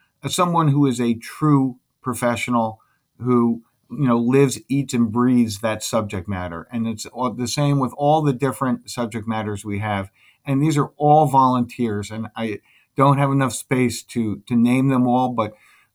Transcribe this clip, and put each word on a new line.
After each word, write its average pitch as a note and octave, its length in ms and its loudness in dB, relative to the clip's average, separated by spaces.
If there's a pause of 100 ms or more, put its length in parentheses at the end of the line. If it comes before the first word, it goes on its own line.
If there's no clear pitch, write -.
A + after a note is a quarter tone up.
(260)
someone E3 420 0
who C#3+ 180 4
is A#2+ 140 0
a A#2 140 2
true C3+ 640 0 (240)
professional A#2 760 -2 (380)
who, A#2 440 2 (260)
you C3+ 200 -2
know, A#2+ 100 2
lives, B2+ 400 2 (100)
eats, C3+ 260 -2
and A#2 180 2
breathes A#2+ 480 2
that A2 200 -4
subject G#2+ 460 -4
matter. F2+ 460 -8
And A2+ 160 -4
it's A2 180 -10
all B2 260 -6
the A#2+ 140 -6
same C#3+ 320 0
with B2 180 -2
all D3 240 2
the D3 120 2
different B2+ 580 -4
subject A2+ 380 -6
matters G#2+ 360 -6
we G2+ 140 -6
have. G2+ 320 -4 (340)
And C#3 160 0
these D3+ 160 2
are C#3+ 200 0
all D3+ 300 6
volunteers. A#2+ 840 0
And A2 240 -10
I A2+ 240 -6 (380)
don't C#3 220 4
have C#3 120 2
enough C3+ 220 0
space B2+ 500 -2
to, A2 460 -6
to A#2+ 80 0
name B2 320 4
them B2+ 180 2
all, B2+ 220 0
but A2+ 240 -4 (420)